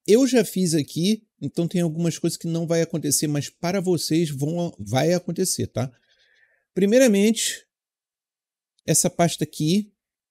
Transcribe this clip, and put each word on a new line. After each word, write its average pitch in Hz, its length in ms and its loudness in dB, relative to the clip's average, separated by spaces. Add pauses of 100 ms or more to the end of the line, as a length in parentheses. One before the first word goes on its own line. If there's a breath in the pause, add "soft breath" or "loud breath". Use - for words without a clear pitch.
Eu 240 200 6
já 240 200 2
fiz 185 260 -2
aqui, 170 540 -2 (120)
então 170 300 -4
tem 175 140 -2
algumas 165 340 -2
coisas - 220 -4
que - 80 -12
não 165 200 -4
vai 165 140 0
acontecer, 156 460 -2
mas 147 240 -4
para 180 320 -4
vocês 170 480 0
vão, 160 480 -6
vai 127 340 0
acontecer, 175 540 -2
tá? 123 260 -6 (800)
Primeiramente, 214 960 4 (1200)
essa 170 240 0
pasta 170 340 0
aqui, 180 480 -2 (380)